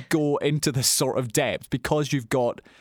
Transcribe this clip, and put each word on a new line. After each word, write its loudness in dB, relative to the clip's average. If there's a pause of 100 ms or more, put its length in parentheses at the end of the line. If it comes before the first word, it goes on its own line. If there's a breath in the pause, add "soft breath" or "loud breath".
go 2
into 0
this 0
sort 0
of -2
depth -2
because 0
you've -2
got 0 (200 soft breath)